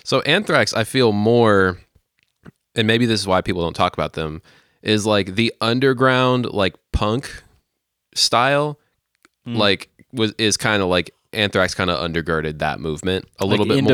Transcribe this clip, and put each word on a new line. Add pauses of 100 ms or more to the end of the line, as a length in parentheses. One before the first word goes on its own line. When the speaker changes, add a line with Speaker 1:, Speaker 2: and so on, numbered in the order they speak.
Speaker 1:
So
Anthrax,
I
feel
more, (960)
and
maybe
this
is
why
people
don't
talk
about
them, (420)
is,
like,
the (100)
underground,
like, (160)
punk (680)
style, (680)
Speaker 2:
Mm.
Speaker 1:
like, (220)
was,
is
kinda
like (200)
Anthrax
kinda
undergirded
that
movement (140)
a
Speaker 2:
Like
Speaker 1:
little
bit
more.